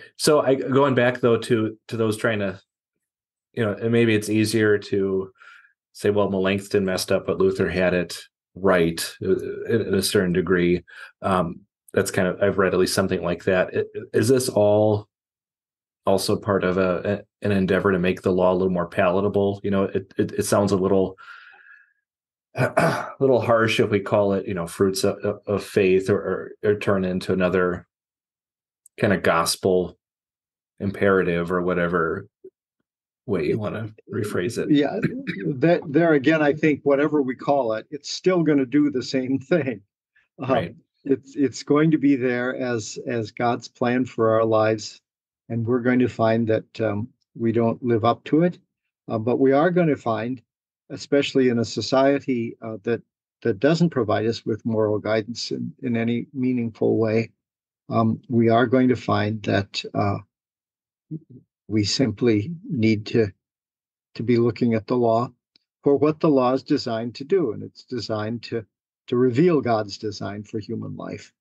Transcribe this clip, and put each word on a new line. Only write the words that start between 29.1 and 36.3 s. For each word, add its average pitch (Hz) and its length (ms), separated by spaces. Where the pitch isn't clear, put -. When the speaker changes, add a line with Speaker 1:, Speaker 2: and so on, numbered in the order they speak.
Speaker 1:
of 87 100
gospel 87 760
imperative 90 720
or 90 100
whatever 87 640
way 87 200
you 117 120
wanna 104 320
rephrase 104 460
it. 82 120
Speaker 2:
Yeah, - 280
that, 160 280
there 160 280
again, 151 280